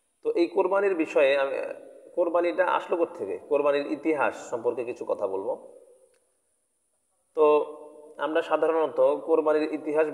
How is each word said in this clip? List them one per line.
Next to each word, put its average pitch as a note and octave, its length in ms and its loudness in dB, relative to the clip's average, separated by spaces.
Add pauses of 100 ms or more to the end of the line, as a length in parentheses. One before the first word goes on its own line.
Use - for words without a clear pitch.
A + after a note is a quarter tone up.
(240)
তো D3+ 80 -2
এই E3+ 160 2
কোরবানির G3 480 2
বিষয়ে D3 420 4
আমি, C3+ 200 -2 (580)
কোরবানিটা F3 500 2
আসলো E3 320 -2
কোত্থেকে, G2+ 400 -4
কোরবানির C#3+ 540 0
ইতিহাস C#3+ 580 -2
সম্পর্কে A#2+ 340 -4
কিছু A#2+ 220 -10
কথা G#2 220 -4
বলবো। G2 520 -8 (1600)
তো D3+ 300 6 (520)
আমরা D#3 240 -2
সাধারণত D#3 600 0
কোরবানির D3+ 720 2
ইতিহাস D3+ 400 0